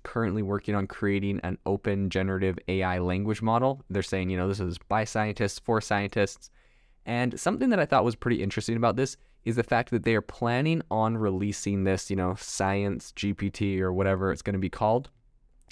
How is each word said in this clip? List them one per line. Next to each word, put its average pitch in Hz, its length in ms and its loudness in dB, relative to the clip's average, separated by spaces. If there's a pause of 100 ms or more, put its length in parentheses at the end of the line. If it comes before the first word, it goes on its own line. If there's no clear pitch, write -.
currently 107 400 -2
working 101 320 -2
on 98 100 0
creating 101 580 0
an 90 220 -4
open 98 460 0
generative 95 560 0
A 95 160 0
I 92 160 0
language 98 420 0
model. 123 480 2
They're 95 140 0
saying, 92 260 -2
you 95 80 0
know, 90 100 0
this 98 120 -2
is 87 180 -2
by 107 280 -2
scientists, 107 520 -2
for 110 240 0
scientists. 101 720 -2 (560)
And 120 320 -2
something 233 300 0
that 208 100 4
I 147 60 4
thought 117 200 4
was 120 100 2
pretty - 280 0
interesting 110 340 -2
about 113 180 2
this 135 220 -2 (260)
is 117 120 0
the 117 80 2
fact 120 260 0
that 117 140 0
they 113 120 4
are 104 60 2
planning 131 720 0
on 110 260 2
releasing 101 680 0
this, 95 280 0
you 98 40 0
know, 92 200 0
Science 98 760 -2
G 101 220 -2
P 98 160 -4
T 98 320 0
or 92 100 2
whatever 95 400 2
it's - 120 -6
gonna 98 160 -2
be 92 100 -2
called 113 400 0 (640)